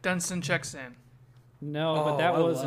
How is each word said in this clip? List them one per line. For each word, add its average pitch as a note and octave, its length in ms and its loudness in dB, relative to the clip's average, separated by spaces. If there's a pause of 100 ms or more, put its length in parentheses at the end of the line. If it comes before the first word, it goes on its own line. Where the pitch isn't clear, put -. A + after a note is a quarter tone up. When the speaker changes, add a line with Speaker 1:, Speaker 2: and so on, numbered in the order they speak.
Speaker 1:
Dunstan F3+ 380 0
Checks E3 340 -2
In. B2+ 220 -14 (640)
Speaker 2:
No, D3+ 340 0
but D3+ 200 2
Speaker 3:
Oh, C#3 40 0
Speaker 2:
that E3+ 160 4
Speaker 3:
I E3 40 4
Speaker 2:
was E3 200 2
Speaker 3:
love C#3 80 -2